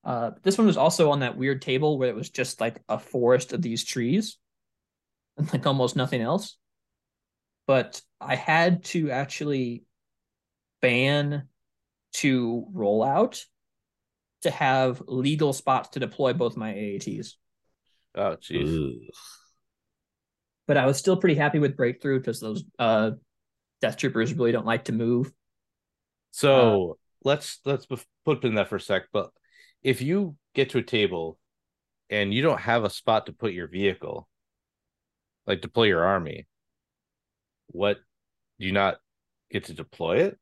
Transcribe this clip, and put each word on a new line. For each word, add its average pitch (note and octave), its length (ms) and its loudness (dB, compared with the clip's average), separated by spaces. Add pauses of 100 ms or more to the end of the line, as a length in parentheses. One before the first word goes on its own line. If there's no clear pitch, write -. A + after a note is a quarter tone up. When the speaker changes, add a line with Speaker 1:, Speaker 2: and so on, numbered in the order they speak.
Speaker 1:
Uh, A#2 280 -4 (120)
this F#3+ 140 2
one A3 100 6
was F3 80 6
also D#3 360 4
on C#3+ 100 2
that B2 160 -4
weird C3+ 240 -2
table C#3+ 360 0
where B2+ 120 0
it G#2+ 60 -4
was - 140 -10
just, - 300 -6
like, A2+ 300 -4
a A2 100 -2
forest B2+ 540 2
of A#2 80 -2
these A2+ 240 -4
trees C#3 520 -2 (1000)
and, D3+ 160 -4
like, C#3 120 -2
almost C3+ 300 0
nothing C3 260 -2
else. D#3+ 360 -4 (1080)
But C3 360 0 (180)
I - 160 -4
had E3+ 500 2
to D#3 260 -2
actually C3+ 720 -4 (960)
ban C#3+ 680 2 (680)
to A#2+ 580 0
roll G#2+ 300 2
out D#3 420 0 (960)
to D3+ 100 0
have C3 560 0
legal C#3+ 460 0
spots C3 360 -2
to D3 100 -8
deploy B2+ 340 0
both A#2 240 -2
my G#2+ 160 -6
A G2+ 220 -6
A - 40 -8
Ts. E2 380 -10 (800)
Speaker 2:
Oh, F#2+ 220 -2
jeez. C#2+ 720 -4
Speaker 3:
Ugh. - 60 -20 (1500)
Speaker 1:
But D3 100 4
I C3 80 4
was C#3 120 4
still F#3 200 2
pretty E3+ 180 4
happy D3 240 2
with C#3+ 180 2
breakthrough C3 440 0
'cause A2+ 180 -6
those, A2 240 -6 (140)
uh, A2 340 2 (680)
Death G#2+ 160 -2
Troopers B2 360 0
really A#2+ 180 2
don't A#2 140 -2
like A2+ 200 -2
to - 60 -6
move. A#2+ 400 0 (1000)
Speaker 2:
So A2+ 600 4
Speaker 1:
Uh, - 20 -12 (300)
Speaker 2:
let's, C#3+ 420 -2
let's C#3 200 -2
bef-, - 200 -10 (200)
put C#3 180 0
in A2+ 120 0
that G2+ 140 0
for G#2+ 80 -4
a F#2+ 40 -4
sec. F#2+ 300 -2
But G2+ 200 -4 (500)
if B2+ 200 0
you E3 340 -2 (180)
get E3+ 180 0
to C3 80 0
a - 40 -4
table F2 560 -2 (720)
and G#2 240 -2
you B2 80 0
don't C#3 200 2
have A#2 220 0
a G2 60 0
spot - 380 -2
to - 60 -16
put G#2 200 -6
your F2 140 -10
vehicle, F2 600 -4 (1160)
like, G2 160 -2
deploy A2+ 240 0
your F2 180 4
army, F2+ 440 -2 (1200)
what, G2+ 300 -2 (640)
do G#2+ 60 -8
you F#2 60 -2
not G2 280 2 (520)
get F#2+ 140 -4
to F2 80 -16
deploy E2 440 -4
it? F#3+ 240 0